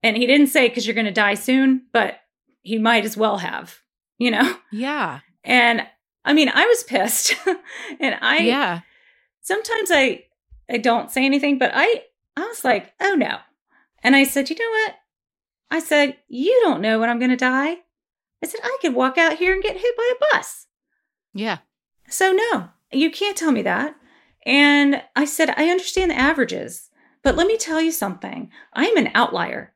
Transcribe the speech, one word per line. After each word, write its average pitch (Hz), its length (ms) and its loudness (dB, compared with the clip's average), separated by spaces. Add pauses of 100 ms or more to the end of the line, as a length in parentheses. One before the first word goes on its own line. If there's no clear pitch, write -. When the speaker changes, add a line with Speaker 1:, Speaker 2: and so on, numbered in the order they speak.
Speaker 1:
And 226 140 0
he 247 80 2
didn't 285 220 6
say, 277 220 4
"'Cause 240 180 -6
you're 214 80 -4
gonna 214 160 -2
die 202 240 2
soon," 262 580 2
but 214 260 -2 (440)
he 214 160 -4
might 220 260 2
as 220 100 -6
well 208 220 0
have, - 400 -10 (400)
you 240 140 0
know? 269 260 0 (140)
Speaker 2:
Yeah. 220 480 -6 (240)
Speaker 1:
And, 240 440 2 (380)
I 285 80 2
mean, 302 160 4
I - 160 2
was 466 180 2
pissed. - 580 -2
<laughs> - 580 -8
And - 220 -2
I - 180 -2
Speaker 2:
Yeah. 233 400 0 (600)
Speaker 1:
sometimes 427 500 -6
I, 269 340 0 (440)
I 240 80 -4
don't 233 340 0
say 262 140 0
anything, 277 340 2
but 262 140 0
I, 427 300 0 (320)
I 294 120 -6
was 466 180 -12
like, 208 340 0
"Oh, 392 160 0
no." 254 220 0 (680)
And 254 120 6
I 277 80 6
said, 277 260 -2
"You 320 80 -6
know 453 120 -4
what?" 440 260 -2 (760)
I 330 100 -2
said, 294 380 0 (100)
"You 359 360 2
don't 254 180 2
know 220 180 0
when 226 100 0
I'm 240 100 -2
gonna 254 180 0
die." 269 400 -2 (680)
I 330 40 -8
said, 440 160 -10
"I 508 180 -6
could 269 140 -2
walk 254 240 0
out 330 180 2
here 359 160 2
and 381 100 -2
get 381 140 -6
hit 480 180 -2
by 480 200 -2
a 587 200 0
bus." - 300 -8 (680)
Speaker 2:
Yeah. 202 260 -4 (500)
Speaker 1:
So, 381 220 2
no, 381 380 0 (220)
you 320 200 0
can't 403 260 -4
tell 330 140 0
me 226 100 0
that. 226 340 -2 (500)
And 285 580 4 (120)
I 294 100 2
said, 302 320 0
"I 320 120 2
understand 370 400 0
the - 100 -2
averages, 262 680 -2 (340)
but 277 120 2
let 339 100 2
me 440 120 0
tell 320 240 -4
you 330 100 0
something. - 580 -8 (240)
I'm 403 240 0
an - 160 0
outlier." - 640 -2